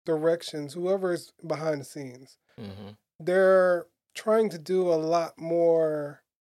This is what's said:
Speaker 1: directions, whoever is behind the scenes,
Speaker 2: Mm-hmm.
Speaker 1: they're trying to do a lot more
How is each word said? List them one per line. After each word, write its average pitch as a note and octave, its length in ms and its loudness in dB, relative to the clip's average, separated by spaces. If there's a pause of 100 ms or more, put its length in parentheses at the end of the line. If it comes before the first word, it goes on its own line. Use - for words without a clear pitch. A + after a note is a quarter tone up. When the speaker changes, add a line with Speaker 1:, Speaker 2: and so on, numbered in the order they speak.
Speaker 1:
directions, D#3 720 -2
whoever F3+ 400 -2
is - 180 -10 (140)
behind D#3 340 -2
the C3 40 -12
scenes, C3 520 -16 (240)
Speaker 2:
Mm-hmm. G2+ 300 -14 (280)
Speaker 1:
they're F#3 680 4 (280)
trying A3 360 0
to E3 80 -12
do F#3 240 -2 (100)
a - 20 4
lot D#3+ 440 -2
more D#3+ 840 0 (320)